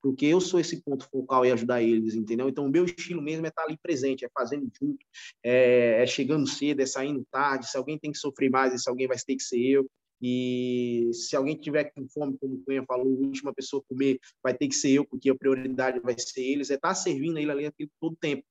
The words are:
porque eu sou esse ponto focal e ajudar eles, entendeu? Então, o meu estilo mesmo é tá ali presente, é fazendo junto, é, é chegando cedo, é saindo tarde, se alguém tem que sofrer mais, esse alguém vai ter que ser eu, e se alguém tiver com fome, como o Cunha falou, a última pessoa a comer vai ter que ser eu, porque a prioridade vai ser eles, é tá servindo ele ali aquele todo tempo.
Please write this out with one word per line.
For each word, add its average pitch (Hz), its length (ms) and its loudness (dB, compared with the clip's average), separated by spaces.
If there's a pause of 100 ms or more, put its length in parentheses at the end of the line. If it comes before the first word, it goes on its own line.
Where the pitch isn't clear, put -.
porque 135 240 0
eu 170 140 6
sou 180 180 0
esse 160 240 -2
ponto 135 260 -6
focal 131 360 2
e 127 80 6
ajudar 120 300 2
eles, 110 320 2
entendeu? 113 340 -2
Então, 139 180 -2
o 135 40 0
meu 170 140 4
estilo 170 380 -6
mesmo 160 240 -4
é 156 40 -4
tá 165 120 -6
ali 156 140 -6
presente, 135 480 -2
é 117 80 -10
fazendo 131 360 -4 (120)
junto, 143 240 -4 (400)
é, 123 580 6
é 127 40 4
chegando 139 400 0
cedo, 143 340 -2
é 131 60 2
saindo 135 440 -4
tarde, 135 380 -2
se - 80 -6
alguém 143 220 -4
tem 151 120 -6
que 143 80 -10
sofrer 139 320 0
mais, 131 220 4
esse 127 160 -4
alguém 127 180 -2
vai 127 120 0
ter 135 180 -4
que 135 60 -8
ser 120 180 -2
eu, 135 280 4 (320)
e 123 920 0
se 117 240 -4
alguém 139 180 0
tiver 147 380 -2
com 135 160 -12
fome, 139 320 -4
como 135 140 -4
o 127 100 -10
Cunha 135 200 -2
falou, 127 220 0
a 135 200 2
última 135 260 -6
pessoa 135 320 -6
a - 20 -20
comer 135 320 0 (240)
vai 127 120 0
ter 147 120 -2
que 135 80 -2
ser 139 180 2
eu, 139 120 4
porque 135 260 0
a 131 60 6
prioridade 131 640 0
vai 120 180 -2
ser - 220 -8
eles, 139 300 -2
é 139 80 0
tá 180 140 0
servindo 160 460 -2
ele 151 140 -2
ali 143 140 -4
aquele 151 240 -10 (100)
todo 165 160 -4
tempo. 143 340 -2